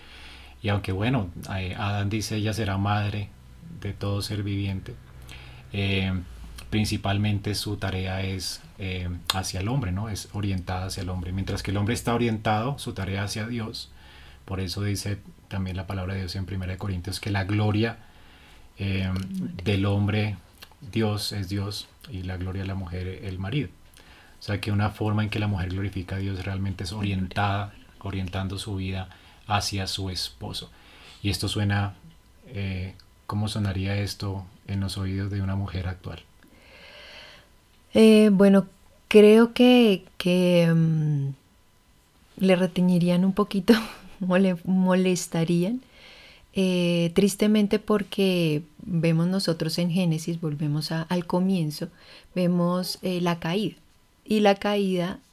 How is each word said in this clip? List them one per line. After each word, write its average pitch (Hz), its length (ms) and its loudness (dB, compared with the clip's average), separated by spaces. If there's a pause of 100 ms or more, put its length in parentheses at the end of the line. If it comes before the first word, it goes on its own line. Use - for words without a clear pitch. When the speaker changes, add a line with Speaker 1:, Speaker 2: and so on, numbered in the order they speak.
(640)
Speaker 1:
Y 101 60 0
aunque, 98 220 0
bueno, 104 380 0 (260)
eh, 92 220 -4
Adán 101 320 -2
dice, 107 280 -2
"Ella 107 160 0
será 98 240 -2
madre 104 520 -2 (520)
de 101 120 -8
todo 101 280 -4
ser 104 220 -6
viviente", 98 520 -4 (800)
eh, 98 380 0 (600)
principalmente 104 840 0
su 101 240 -4
tarea 92 460 -4
es, 95 380 -6 (180)
eh, 92 280 -6 (280)
hacia 95 240 -4
el 98 80 -2
hombre, 120 240 -2
¿no? 104 180 -4
Es 98 240 -8
orientada 95 540 -4
hacia 92 160 -8
el 87 60 -6
hombre. 90 220 -6
Mientras 95 300 -4
que - 100 -6
el 98 60 -2
hombre 101 160 0
está 120 220 -2
orientado, 113 640 0
su - 140 -8
tarea 98 300 -4
hacia 107 220 -6
Dios. 117 460 -8 (540)
Por 92 140 -6
eso 95 240 -4
dice 101 360 -2 (300)
también 92 280 -4
la 92 80 -6
palabra 95 300 -4
de 95 60 -4
Dios 90 140 -6
en 95 120 -4
Primera 92 240 -6
de 92 80 -6
Corintios 95 400 -6
que - 100 -6
la 101 140 0
gloria, 107 540 2 (840)
eh, 95 300 -2 (540)
del 98 220 2
hombre, 104 520 0 (440)
Dios 104 500 -2
es 101 180 -6
Dios, 101 380 -6 (220)
y 92 140 -10
la 92 140 -6
gloria 92 260 -6
de 95 40 -6
la 95 80 -6
mujer, 90 320 -8
el 92 320 -10
marido. 104 300 -4 (720)
O - 40 -20
sea, 104 160 -4
que 107 120 -4
una 104 180 2
forma 107 340 -2
en 104 60 -2
que 107 100 -4
la 104 80 0
mujer 92 220 -2
glorifica 95 460 -6
a 95 40 -4
Dios 98 240 -6
realmente 98 420 -6
es - 60 -8
orientada, 101 840 -2 (260)
orientando 95 580 -6
su 101 180 -8
vida 95 340 -6 (380)
hacia 101 400 -2
su 95 220 -6
esposo. - 600 -10 (520)
Y 101 80 0
esto 101 180 -2
suena, 101 460 0 (540)
eh, 95 480 -6 (320)
¿cómo 107 200 -2
sonaría 98 500 -2
esto 98 480 -6 (220)
en 101 140 -2
los 98 160 -4
oídos 98 340 -2
de 101 100 -2
una 95 140 -2
mujer 92 320 -4
actual? - 320 -10 (1700)
Speaker 2:
Eh, 214 400 10
bueno, 196 320 8 (420)
creo 220 460 10
que, 247 520 6 (120)
que, 180 560 4
mm, 156 540 2 (1120)
le 190 180 6
retiñirían 180 720 4
un 190 80 2
poquito 202 400 2
<laughs> - 540 -2
o 180 100 4
le 185 180 4 (100)
molestarían, 185 1160 2 (720)
eh, 175 600 2
tristemente 208 640 4
porque 180 840 0 (200)
vemos 165 440 2
nosotros 165 520 -2
en 175 120 0
Génesis, 165 500 0
volvemos 151 500 -2
a, 160 120 -2
al 180 220 -2
comienzo, 175 640 0 (460)
vemos, 180 680 0
eh, 180 200 -2
la 170 180 0
caída. 175 360 -4 (500)
Y 214 140 2
la 202 160 6
caída, 196 640 0 (140)